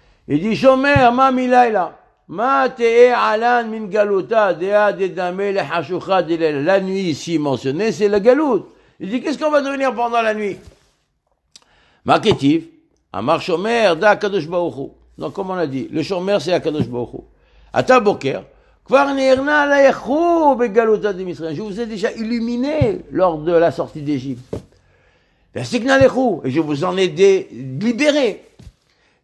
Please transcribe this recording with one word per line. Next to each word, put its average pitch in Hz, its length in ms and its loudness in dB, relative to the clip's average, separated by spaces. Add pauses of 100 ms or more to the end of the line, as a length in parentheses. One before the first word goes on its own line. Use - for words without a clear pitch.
(260)
Il 147 140 0
dit, 208 160 -2
Shomer, 262 560 4
ma 262 180 4
milaila. 247 680 2 (300)
Ma 254 420 0
te'e 240 400 6
alan 226 580 0
min 220 200 -8
galuta, 202 680 2
dea 202 380 2
de 185 160 -2
dame 185 440 -4
le 196 60 -2
hashucha 170 640 -2
de 165 140 -2 (280)
la 190 160 4
nuit 190 300 -2
ici 160 300 -2
mentionnée, 147 500 -2
c'est 196 180 0
la 202 120 2
galoute. 247 480 2 (320)
Il 190 100 -10
dit, 247 100 -4
qu'est-ce 277 160 -6
qu'on 302 140 -4
va 294 100 2
devenir 269 340 -4
pendant 233 280 -2
la 220 100 -2
nuit? 208 240 -6 (1500)
Ma 156 160 2
ketiv, 160 480 0 (440)
amar 127 300 -2
shomer, 190 540 0
da 208 180 2
kadosh 196 320 -4
baruch 170 300 -4
hu. 139 120 -10 (300)
Donc, 151 140 -10
comme 190 180 -8
on 185 40 -8
l'a 175 120 -2
dit, 131 240 -6
le 151 140 -4
shomer, 190 340 -2
c'est 156 140 -4
Akadosh 147 340 -2
baruch 120 280 -8
hu. - 40 -14 (540)
Ata 233 260 4
boker, 135 460 -2 (420)
kvar 277 260 2
nirna 269 540 2
layechu 285 920 2
begaluta 214 560 0
de 185 120 -10
Misraël. 160 320 -8
Je 202 60 -8
vous 208 180 -8
ai 240 60 -6
déjà 214 260 -6
illuminé 240 880 -4 (100)
lors 175 280 0
de 156 140 -2
la 165 200 4
sortie 151 300 -8
d'Égypte. 131 520 -6 (960)
Versikna 214 460 0
lechu, 240 460 2
et 131 80 -4
je 156 80 0
vous 147 240 -2
en 185 120 -2
ai 190 120 2
dé-, 185 420 2
libéré. 214 920 -2 (800)